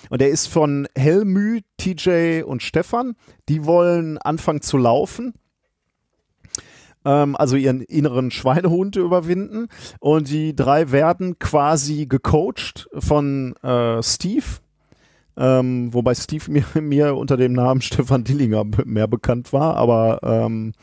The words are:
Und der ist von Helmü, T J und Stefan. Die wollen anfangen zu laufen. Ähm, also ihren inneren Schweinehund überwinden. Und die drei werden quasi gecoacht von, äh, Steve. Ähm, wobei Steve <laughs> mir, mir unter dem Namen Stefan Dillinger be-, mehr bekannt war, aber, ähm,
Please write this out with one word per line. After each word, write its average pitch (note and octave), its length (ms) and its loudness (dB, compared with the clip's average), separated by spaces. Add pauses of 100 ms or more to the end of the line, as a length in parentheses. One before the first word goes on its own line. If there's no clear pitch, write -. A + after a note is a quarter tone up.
Und B2 120 -2
der C#3 100 4
ist - 160 -2
von C#3+ 400 0 (100)
Helmü, G3+ 640 2 (160)
T F#3 160 -4
J E3 540 0
und B2+ 160 -6
Stefan. A#3 540 -4 (320)
Die D3+ 180 -2
wollen E3+ 520 2
anfangen D#3 440 -2
zu - 160 0
laufen. C3 560 0 (1700)
Ähm, C#3+ 320 2
also C3+ 200 2
ihren C3 260 2
inneren C3 480 0
Schweinehund F3 640 0
überwinden. F3+ 720 -2 (320)
Und D3+ 320 0
die D#3 240 -2
drei C#3 380 2
werden E3+ 460 0
quasi D3 680 0
gecoacht - 920 -2
von, C#3 640 -2
äh, A#2 400 0
Steve. G#3+ 420 -4 (920)
Ähm, B2+ 540 0
wobei B2 220 2
Steve - 360 -8
<laughs> - 0 -
mir, D3 140 2 (160)
mir D3 340 2
unter C3+ 220 -2
dem B2 160 2
Namen B2+ 300 2
Stefan B2+ 420 0
Dillinger A2+ 400 0
be-, G#2+ 220 -2
mehr G#2+ 200 0
bekannt A#2+ 460 -2
war, D3+ 240 0
aber, A2+ 460 2
ähm, A2+ 500 -2 (100)